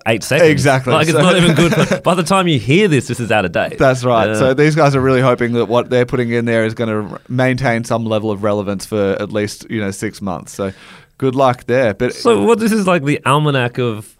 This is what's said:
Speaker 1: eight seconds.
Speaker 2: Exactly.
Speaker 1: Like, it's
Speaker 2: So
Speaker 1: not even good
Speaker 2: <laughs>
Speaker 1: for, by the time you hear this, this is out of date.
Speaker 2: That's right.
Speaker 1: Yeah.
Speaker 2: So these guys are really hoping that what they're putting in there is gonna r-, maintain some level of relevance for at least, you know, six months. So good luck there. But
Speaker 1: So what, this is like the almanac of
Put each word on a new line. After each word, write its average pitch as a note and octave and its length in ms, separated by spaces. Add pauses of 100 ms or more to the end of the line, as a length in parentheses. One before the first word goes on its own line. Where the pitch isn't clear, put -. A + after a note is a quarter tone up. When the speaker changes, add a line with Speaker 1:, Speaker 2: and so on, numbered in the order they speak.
Speaker 1:
eight A2 160
seconds. D#3 280
Speaker 2:
Exactly. C3 420
Speaker 1:
Like, D#3+ 160
it's D#3 80
Speaker 2:
So D3+ 60
Speaker 1:
not F#3 160
even E3+ 160
good E3+ 200
Speaker 2:
<laughs> D#3+ 140
Speaker 1:
for, - 140
by E3+ 120
the F3+ 80
time F#3 260
you D#3 100
hear C#3+ 280
this, D3 220
this A#2+ 100
is A2+ 140
out G#2 140
of F2 60
date. G2 260
Speaker 2:
That's C3 260
right. A2+ 240
Speaker 1:
Yeah. G#2+ 60
Speaker 2:
So C3 200
these D3 220
guys D3 180
are C3+ 60
really B2+ 220
hoping B2 300
that A#2 140
what A#2 220
they're B2 160
putting B2 280
in A#2 120
there A2+ 220
is A2+ 80
gonna A2 380
r-, - 80 (100)
maintain B2+ 540
some A#2 200
level A2 260
of G2 120
relevance G2+ 420
for G2 340
at G2+ 140
least, G#2 380
you A2 100
know, G2+ 100
six G2 300
months. F#2 320
So G2 180 (460)
good C3 180
luck C3 300
there. A#2+ 300
But B2 180
Speaker 1:
So A3+ 300
what, G#3+ 180
this G#3+ 120
is G#3 140
like F3 180
the C#3+ 200
almanac C3+ 540
of A2+ 420